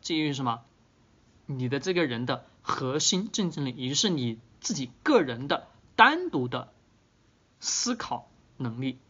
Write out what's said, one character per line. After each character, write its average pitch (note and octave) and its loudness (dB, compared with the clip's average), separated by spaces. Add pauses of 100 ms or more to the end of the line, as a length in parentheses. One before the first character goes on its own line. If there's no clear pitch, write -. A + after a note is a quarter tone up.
这 E3+ -4
就 D#3 2
是 C#3+ 0
什 C3+ -4
么？ A#2+ -2 (840)
你 B2+ -2
的 C#3 0
这 F#3 -2
个 F3 4
人 B2 -2
的 B2+ -2 (160)
核 C3+ -2
心 G3 0
竞 F#3 0
争 D3 -4
力， B2+ -4
也 B2+ -4
就 C#3+ -2
是 G#3 2
你 B2 -2 (220)
自 - -6
己 C3 -6 (100)
个 C4 6
人 B2+ -4
的 D3+ -2 (280)
单 D#4 6
独 B2+ -2
的 B2+ -6 (880)
思 - -2
考 - -8 (280)
能 A#2+ -4
力。 C3 -4 (100)